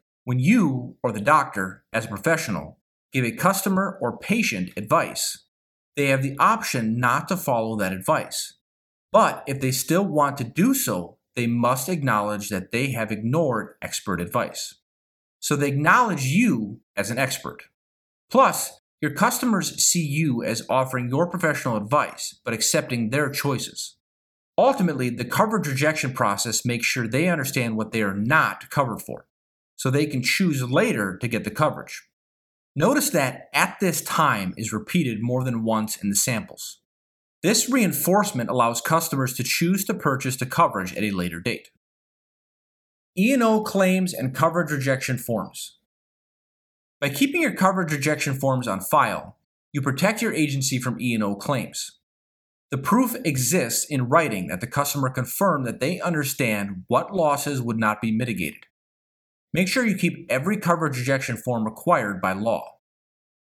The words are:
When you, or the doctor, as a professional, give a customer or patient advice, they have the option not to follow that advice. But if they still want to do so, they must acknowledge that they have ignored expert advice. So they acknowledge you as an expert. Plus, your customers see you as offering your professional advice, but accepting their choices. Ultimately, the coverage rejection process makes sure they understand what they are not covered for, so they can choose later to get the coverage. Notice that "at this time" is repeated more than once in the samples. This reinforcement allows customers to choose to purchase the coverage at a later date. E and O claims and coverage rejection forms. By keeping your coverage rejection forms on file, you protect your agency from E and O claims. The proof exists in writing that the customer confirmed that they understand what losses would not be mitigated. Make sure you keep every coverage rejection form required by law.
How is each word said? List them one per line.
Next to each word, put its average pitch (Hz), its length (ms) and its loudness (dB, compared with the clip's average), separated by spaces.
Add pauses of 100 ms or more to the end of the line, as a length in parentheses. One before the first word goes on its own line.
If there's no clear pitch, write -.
(220)
When 127 160 -2
you, 135 640 2
or 123 80 0
the 104 100 -4
doctor, 107 720 2
as 113 120 -2
a - 40 -10
professional, 104 720 -2 (320)
give 131 140 0
a 113 80 0
customer 190 680 0
or 117 180 -2
patient 123 580 -2
advice, - 720 -2 (500)
they 143 120 2
have 135 140 4
the 139 160 -2
option 135 600 2
not 127 280 2
to 185 80 0
follow 113 420 0
that 95 160 -2
advice. - 640 -4 (520)
But 190 380 4
if 135 120 -4
they 131 120 0
still 170 320 0
want 147 340 0
to 123 60 -4
do 202 300 2
so, 92 440 -4 (160)
they 120 140 -2
must 120 400 0
acknowledge 107 600 0
that 95 200 -4
they 135 220 0
have 110 180 -4
ignored 113 720 0
expert - 380 -4
advice. - 540 -4 (640)
So - 160 0
they 143 120 0
acknowledge 156 580 4
you 131 560 2 (120)
as 101 160 -2
an 117 80 -2
expert. - 460 -4 (640)
Plus, - 520 2 (200)
your 147 120 0
customers 226 720 0
see 175 200 2
you 139 380 0
as 117 260 -4
offering 127 400 0
your 147 200 0
professional 151 480 -2
advice, 107 680 -2
but 117 100 -2
accepting 117 560 0
their 139 200 0
choices. - 640 -4 (640)
Ultimately, 175 520 2
the 120 140 -4
coverage 214 440 2
rejection 143 440 0
process 107 520 0
makes 120 220 -2
sure 120 200 -2
they 135 220 0
understand 131 480 -2
what 107 160 -4
they 113 100 0
are 98 140 0
not 113 540 2
covered 120 320 -2
for, - 260 -12 (480)
so - 140 -2
they 143 160 2
can 135 160 -4
choose 151 400 2
later 123 560 0
to 117 100 -4
get 107 160 -2
the 104 60 -4
coverage. - 580 -4 (640)
Notice 247 360 2
that 131 420 0
"at 175 280 0
this 180 200 0
time" 110 560 0
is 107 160 -6
repeated 110 500 -2
more 123 220 0
than 120 180 -2
once 110 400 0
in 104 60 -2
the 98 80 0
samples. - 640 -4 (600)
This 233 280 2
reinforcement 185 800 2
allows 117 300 2
customers 143 540 0
to 127 100 -4
choose 180 400 0
to 220 100 -2
purchase 135 420 -2
the 127 100 -6
coverage 104 500 0
at 104 80 -2
a 107 60 0
later 87 280 -4
date. 101 300 -6 (1500)
E 208 160 4
and 254 100 4
O 220 200 6
claims 185 520 2
and 131 200 -4
coverage 160 380 2
rejection 135 460 0
forms. - 560 -6 (1200)
By 143 120 -2
keeping 277 320 0
your 247 100 2
coverage 185 400 2
rejection 143 400 -2
forms 131 340 0
on 98 140 -2
file, 104 560 0 (340)
you - 120 -4
protect 196 400 0
your 220 100 -2
agency 135 460 0
from 123 200 -4
E 120 140 -2
and 110 100 0
O 101 120 -2
claims. - 680 -6 (680)
The 139 80 -4
proof 220 440 2
exists 127 600 0
in 127 240 -2
writing 127 400 0
that 90 120 -6
the 117 60 -6
customer 143 440 -2
confirmed 139 560 -2
that 113 120 -6
they 160 220 -2
understand 113 880 -2
what 160 260 0
losses 147 460 2
would 117 180 -2
not 107 220 2
be 113 100 0
mitigated. 110 560 -2 (840)
Make 185 160 2
sure 254 180 0
you 202 80 2
keep - 360 -2
every 143 260 0
coverage 160 420 0
rejection 131 380 -2
form 117 280 -2
required 107 560 0
by 95 120 0
law. 101 460 -4 (720)